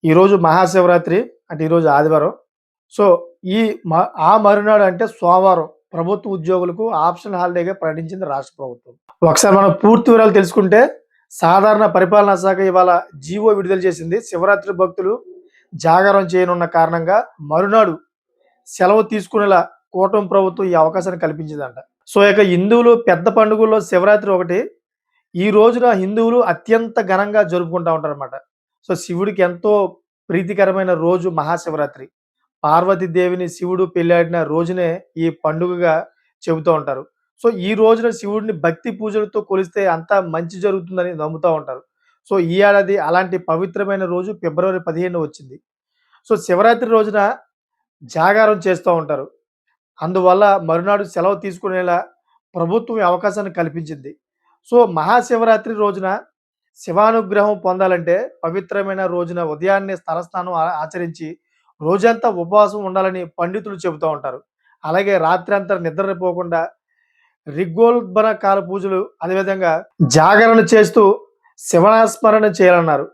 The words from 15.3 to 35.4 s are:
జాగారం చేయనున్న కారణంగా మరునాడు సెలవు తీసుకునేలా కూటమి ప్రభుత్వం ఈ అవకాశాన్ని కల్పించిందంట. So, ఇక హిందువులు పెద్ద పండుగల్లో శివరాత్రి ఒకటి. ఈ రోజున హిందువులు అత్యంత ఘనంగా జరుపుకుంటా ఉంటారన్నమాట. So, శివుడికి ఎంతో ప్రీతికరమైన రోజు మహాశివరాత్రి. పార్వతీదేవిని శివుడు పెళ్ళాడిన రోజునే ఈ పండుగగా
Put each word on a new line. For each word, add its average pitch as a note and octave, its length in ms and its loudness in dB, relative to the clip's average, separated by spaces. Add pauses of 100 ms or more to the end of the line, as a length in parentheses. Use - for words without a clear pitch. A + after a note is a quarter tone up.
జాగారం F#3 520 2
చేయనున్న F3 400 0
కారణంగా E3 520 0 (240)
మరునాడు F#3 520 2 (720)
సెలవు G3+ 360 2
తీసుకునేలా G3+ 580 0 (320)
కూటమి F#3+ 360 0
ప్రభుత్వం F#3+ 360 0
ఈ F3+ 80 -2
అవకాశాన్ని E3+ 520 0
కల్పించిందంట. D3 520 -8 (300)
So, - 120 2 (100)
ఇక G3+ 100 2 (140)
హిందువులు A#3 400 4 (120)
పెద్ద F3 240 2
పండుగల్లో A3 520 2
శివరాత్రి G3 500 2
ఒకటి. F3+ 280 -2 (760)
ఈ F3+ 140 -2
రోజున A#3 420 4
హిందువులు A3 520 0
అత్యంత A3+ 580 -2
ఘనంగా G3+ 420 0
జరుపుకుంటా E3+ 500 -2
ఉంటారన్నమాట. C#3+ 420 -8 (540)
So, - 60 -2
శివుడికి F3+ 460 -4
ఎంతో F3+ 320 0 (560)
ప్రీతికరమైన F#3 640 -2
రోజు E3+ 360 0
మహాశివరాత్రి. D#3 760 -6 (580)
పార్వతీదేవిని F3+ 840 0
శివుడు F3+ 360 -4
పెళ్ళాడిన E3+ 580 0
రోజునే E3+ 440 -4 (300)
ఈ E3 80 -2 (140)
పండుగగా E3+ 560 -2 (480)